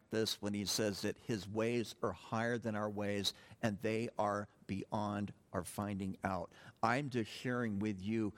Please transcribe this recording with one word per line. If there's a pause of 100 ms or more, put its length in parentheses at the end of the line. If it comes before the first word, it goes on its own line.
(100)
this
when
he
says
that (100)
his
ways
are
higher
than
our
ways, (280)
and
they
are (220)
beyond (200)
our
finding
out. (320)
I'm
just
sharing
with
you